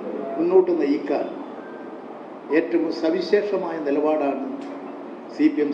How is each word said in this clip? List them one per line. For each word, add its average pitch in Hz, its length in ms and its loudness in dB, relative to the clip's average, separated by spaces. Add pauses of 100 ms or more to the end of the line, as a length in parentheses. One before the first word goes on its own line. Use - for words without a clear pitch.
(360)
മുന്നോട്ട് 175 440 6
നയിക്കാൻ 143 460 0 (1300)
ഏറ്റവും 165 300 2 (140)
സവിശേഷമായ 175 760 0 (100)
നിലപാടാണ് 143 600 2 (880)
സി 147 180 6
പി 147 120 0
എം 139 100 2